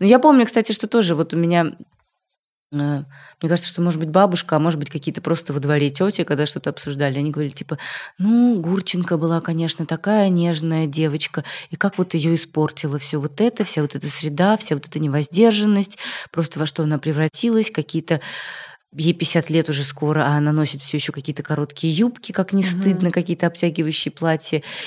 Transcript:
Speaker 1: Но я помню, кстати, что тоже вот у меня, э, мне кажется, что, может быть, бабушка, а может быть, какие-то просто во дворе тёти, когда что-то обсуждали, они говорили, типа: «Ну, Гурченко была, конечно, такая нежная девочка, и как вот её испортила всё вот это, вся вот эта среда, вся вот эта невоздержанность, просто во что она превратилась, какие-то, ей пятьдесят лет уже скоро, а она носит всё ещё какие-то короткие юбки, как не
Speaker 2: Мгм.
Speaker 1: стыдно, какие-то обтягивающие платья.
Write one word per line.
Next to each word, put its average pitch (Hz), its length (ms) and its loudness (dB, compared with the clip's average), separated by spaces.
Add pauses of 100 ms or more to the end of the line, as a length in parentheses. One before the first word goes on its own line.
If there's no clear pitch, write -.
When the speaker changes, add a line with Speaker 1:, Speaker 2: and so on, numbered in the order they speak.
Speaker 1:
Но 190 60 4
я 240 120 10
помню, 285 280 8
кстати, 220 260 0
что 214 160 -6
тоже 190 260 2
вот 160 200 -2
у - 20 0
меня, 170 400 2 (960)
э, 147 40 -4 (640)
мне 165 80 0
кажется, 175 200 -2
что, 175 120 -4
может 170 180 0
быть, 156 100 -4
бабушка, 180 460 2
а 151 40 4
может 160 200 2
быть, 143 100 -6
какие-то - 320 -6
просто 160 320 -2
во 143 60 -4
дворе 143 300 2
тёти, 185 340 0
когда 151 220 0
что-то - 240 -6
обсуждали, 139 480 -4
они 147 140 -2
говорили, 143 220 -4
типа: - 240 -8 (400)
«Ну, 233 420 4
Гурченко 175 580 -2
была, 165 240 0
конечно, 165 440 -2
такая 196 440 2
нежная 165 560 0
девочка, 151 580 -2 (260)
и 170 60 -10
как 196 220 -2
вот 180 160 -2
её 165 200 2
испортила 151 640 -2
всё 139 220 -4
вот 143 220 -4
это, 233 220 2
вся - 180 -2
вот 147 140 -2
эта - 120 -6
среда, 165 500 0
вся 160 180 -4
вот 135 120 -8
эта - 120 -8
невоздержанность, 202 960 2 (340)
просто 165 280 -4
во 156 60 0
что 156 180 -2
она 151 140 0
превратилась, 160 720 0
какие-то, 160 500 -2 (760)
ей 156 180 2
пятьдесят 165 360 0
лет 160 200 2
уже 143 140 -2
скоро, 151 420 0
а 147 120 4
она 147 140 2
носит 147 300 0
всё - 160 -4
ещё 147 140 -6
какие-то 139 320 -8
короткие 151 500 -2
юбки, 233 380 -2
как 185 220 -2
не 196 100 4
Speaker 2:
Мгм. 180 180 0
Speaker 1:
стыдно, 185 300 2
какие-то 170 360 0
обтягивающие 160 640 -2
платья. 160 500 -2 (240)